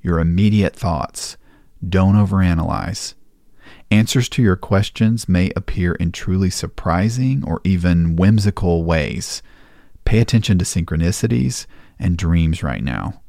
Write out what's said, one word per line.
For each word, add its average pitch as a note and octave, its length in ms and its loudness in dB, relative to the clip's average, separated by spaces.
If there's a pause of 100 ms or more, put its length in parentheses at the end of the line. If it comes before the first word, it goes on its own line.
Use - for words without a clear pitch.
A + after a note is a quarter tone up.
your E2+ 180 0
immediate G2 560 2
thoughts. - 600 -6 (500)
Don't F#2+ 280 4
overanalyze. F#2 960 0 (760)
Answers A2+ 380 2
to - 140 -2
your F#2+ 160 4
questions A2 720 0
may F2+ 260 2
appear F2 380 -2
in F2 180 -2
truly F#2 380 -2
surprising A2+ 960 -2
or - 160 -4
even E2+ 540 2
whimsical F#2+ 680 2
ways. E2 580 -2 (600)
Pay - 160 2
attention A2+ 380 2
to F2 80 0
synchronicities F2+ 1000 -2 (300)
and F2 200 -2
dreams E2 460 0
right A#1+ 200 -6
now G#1 460 -6